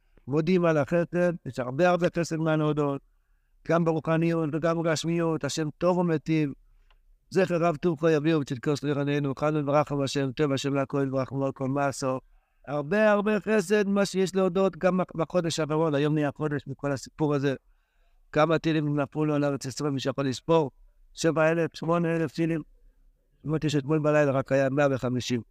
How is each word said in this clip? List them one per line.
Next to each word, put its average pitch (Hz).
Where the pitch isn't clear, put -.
מודים 160
על 160
החסד, 170
יש 131
הרבה 135
הרבה 175
חסד 165
מהנהודות, 151
גם 165
ברוחניות 165
וגם 165
בגשמיות, 165
השם 151
טוב 175
ומטיב. 156
זכר 175
רב 170
טובך 156
יביאו 151
בצדקו 139
של 143
ירננו, 143
חנן 151
ורחם 143
השם, 135
טוב 147
השם 135
לכל 139
יתברך 131
ולכל 135
מעשו. 135
הרבה 160
הרבה 208
חסד, 202
מה 202
שיש 185
להודות, 190
גם 180
בחודש 165
האחרון, 156
היום 147
נהיה 147
חודש 147
מכל 143
הסיפור 147
הזה. 139
כמה 156
טילים 151
נפלו 156
לו 151
על 143
ארץ 139
ישראל, 147
מי 135
שיכול 139
לספור, 156
שבע 160
אלף, 165
שמונה 165
אלף 165
טילים. 165
זאת -
אומרת, 147
יש 151
אתמול 143
בלילה 151
רק 135
היה 135
מאה 143
וחמישים. 123